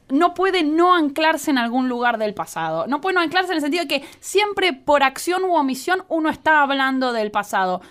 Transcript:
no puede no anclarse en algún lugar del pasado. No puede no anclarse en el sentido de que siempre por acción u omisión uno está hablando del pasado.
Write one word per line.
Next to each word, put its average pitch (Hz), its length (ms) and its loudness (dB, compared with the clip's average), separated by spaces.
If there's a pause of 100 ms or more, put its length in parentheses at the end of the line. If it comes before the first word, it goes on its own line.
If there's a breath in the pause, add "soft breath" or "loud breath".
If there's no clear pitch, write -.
no 349 260 2
puede 370 280 0
no 330 320 4
anclarse 311 540 0
en 277 80 2
algún 247 320 0
lugar 240 300 0
del 214 160 -4
pasado. 165 520 -4
No 269 140 -2
puede 381 140 -2
no 359 60 2
anclarse 359 320 0
en - 20 -2
el 311 60 -2
sentido 302 240 -2
de - 20 -8
que 277 160 -4 (160 loud breath)
siempre 392 520 0
por 277 300 2
acción 339 420 0
u 359 120 0
omisión 311 540 0
uno 311 200 0
está 302 320 2
hablando 262 500 0
del 214 200 -2
pasado. 196 600 -2